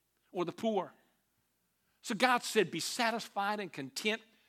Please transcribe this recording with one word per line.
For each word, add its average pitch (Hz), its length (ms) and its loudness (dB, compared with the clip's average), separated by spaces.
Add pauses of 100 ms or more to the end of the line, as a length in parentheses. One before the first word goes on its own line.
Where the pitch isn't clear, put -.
(320)
or 180 140 -2
the 165 60 -6
poor. 196 420 0 (1080)
So - 140 -4
God 247 280 4
said, 185 280 2
"Be 160 100 -4
satisfied 214 800 -2
and 185 100 -8
content 214 520 -2 (260)